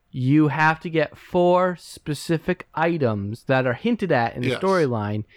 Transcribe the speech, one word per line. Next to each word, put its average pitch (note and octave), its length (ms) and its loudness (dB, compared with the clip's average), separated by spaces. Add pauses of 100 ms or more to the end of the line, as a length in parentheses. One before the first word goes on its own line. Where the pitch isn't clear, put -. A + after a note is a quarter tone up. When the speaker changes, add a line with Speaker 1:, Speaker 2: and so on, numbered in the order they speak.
(120)
Speaker 1:
you C#3 360 4
have D#3 320 0
to - 100 -10
get D#3+ 280 -2
four F3+ 640 2
specific - 920 -6
items A#2 720 -2
that C3 220 0
are B2 80 0
hinted G#3+ 380 -2
at A#2 240 0
in C3 60 -6
the B2 80 -2
Speaker 2:
Yes. A#2+ 120 -2
Speaker 1:
storyline A#2+ 600 0 (120)